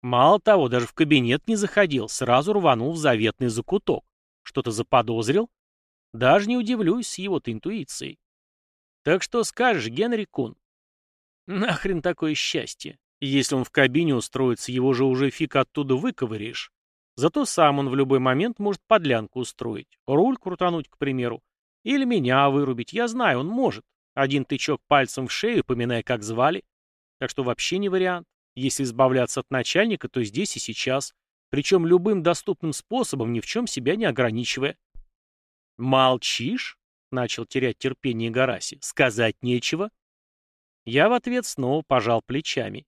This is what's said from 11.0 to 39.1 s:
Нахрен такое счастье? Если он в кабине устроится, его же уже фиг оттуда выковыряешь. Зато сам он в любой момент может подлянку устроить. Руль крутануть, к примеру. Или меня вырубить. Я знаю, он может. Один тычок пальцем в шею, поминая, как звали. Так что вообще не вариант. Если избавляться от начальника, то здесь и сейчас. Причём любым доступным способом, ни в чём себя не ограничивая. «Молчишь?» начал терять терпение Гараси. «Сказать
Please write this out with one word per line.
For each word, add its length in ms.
Нахрен 540
такое 320
счастье? 680
Если 340
он 80
в 60
кабине 460
устроится, 560
его 220
же 120
уже 240
фиг 260
оттуда 400
выковыряешь. 760
Зато 300
сам 340
он 100
в 60
любой 240
момент 380
может 300
подлянку 520
устроить. 680
Руль 300
крутануть, 520
к 80
примеру. 440
Или 200
меня 460
вырубить. 440
Я 140
знаю, 340
он 60
может. 380
Один 300
тычок 440
пальцем 400
в 40
шею, 320
поминая, 400
как 200
звали. 400
Так 100
что 140
вообще 340
не 120
вариант. 380
Если 280
избавляться 560
от 100
начальника, 600
то 140
здесь 340
и 20
сейчас. 540
Причём 360
любым 380
доступным 500
способом, 600
ни 60
в 60
чём 220
себя 280
не 100
ограничивая. 720
«Молчишь?» 1000
начал 340
терять 320
терпение 520
Гараси. 520
«Сказать 600